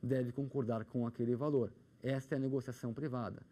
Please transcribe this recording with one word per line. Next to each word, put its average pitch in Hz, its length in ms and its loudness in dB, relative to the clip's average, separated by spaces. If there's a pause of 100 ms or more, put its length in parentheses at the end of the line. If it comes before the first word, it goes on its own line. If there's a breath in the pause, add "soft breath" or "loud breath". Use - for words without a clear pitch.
deve 123 300 2
concordar 120 540 0
com 120 200 0
aquele 120 300 0
valor. 131 380 2 (300)
Esta 135 320 -2
é - 20 2
a - 40 0
negociação 127 520 -2
privada. 123 480 -4 (100)